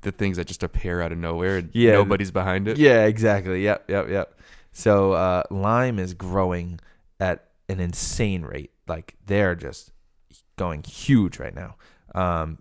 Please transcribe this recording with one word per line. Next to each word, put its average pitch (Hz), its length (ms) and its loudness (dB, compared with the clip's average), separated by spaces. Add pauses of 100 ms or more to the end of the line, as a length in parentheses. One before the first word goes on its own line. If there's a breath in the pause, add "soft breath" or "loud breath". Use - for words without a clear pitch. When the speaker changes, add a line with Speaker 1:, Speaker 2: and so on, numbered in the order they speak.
Speaker 1:
the 98 100 -6
things 95 260 -2
that 85 80 -4
just - 160 -10
appear 87 400 -4
out 82 100 -4
of 85 60 -8
nowhere 85 400 -2
and 85 160 -6
Speaker 2:
Yeah. 117 200 6
Speaker 1:
nobody's 101 360 4
behind 95 380 -2
it. 113 100 -2
Speaker 2:
Yeah, 123 280 8
exactly. 101 580 2
Yep, 104 260 -2
yep, 98 200 -2
yep. 95 300 -6 (340 loud breath)
So, 98 400 4
uh, 90 360 0
Lime 113 480 -2
is 92 160 -6
growing 90 640 -4 (400 soft breath)
at 90 300 -4 (180)
an 92 120 -6
insane 90 640 -4
rate. 71 300 -12 (140)
Like, 82 260 -10 (140)
they're 98 260 2
just - 380 -12 (640)
going 82 240 -6
huge - 560 0
right - 160 -12
now. - 220 -16 (400 soft breath)
Um, 82 460 -2